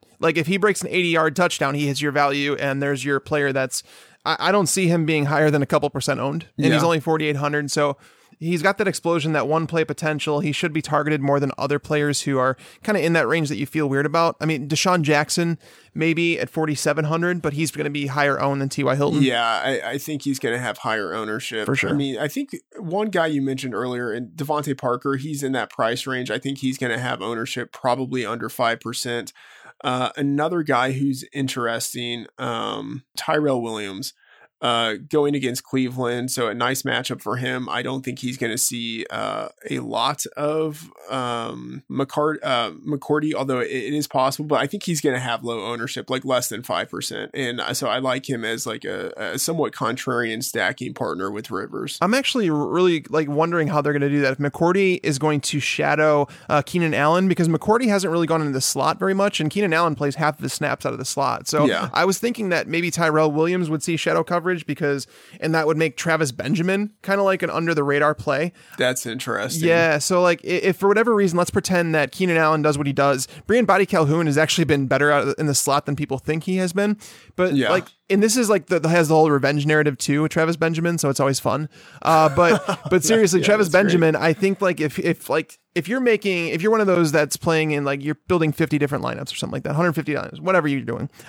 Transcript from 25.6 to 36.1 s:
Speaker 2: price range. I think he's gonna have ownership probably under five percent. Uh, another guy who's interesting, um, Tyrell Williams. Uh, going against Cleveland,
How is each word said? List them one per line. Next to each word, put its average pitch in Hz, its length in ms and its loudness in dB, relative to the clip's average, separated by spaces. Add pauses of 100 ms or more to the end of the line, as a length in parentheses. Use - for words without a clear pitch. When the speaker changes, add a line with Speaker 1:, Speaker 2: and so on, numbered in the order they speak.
Speaker 2:
price 120 380 -2
range. 127 240 -4
I 107 80 -2
think 139 200 -8
he's 131 200 -4
gonna 120 200 -2
have 127 220 -4
ownership 113 500 -6
probably 127 540 -2
under 113 240 -6
five 117 300 0
percent. 120 540 -6 (500)
Uh, 127 320 -2
another 147 460 0
guy 135 300 2
who's 135 420 -2
interesting, 120 920 -4 (140)
um, 113 640 -6 (140)
Tyrell 151 440 0
Williams. 107 520 -8 (500)
Uh, 117 300 0 (160)
going 147 240 2
against 127 300 -2
Cleveland, 127 680 -2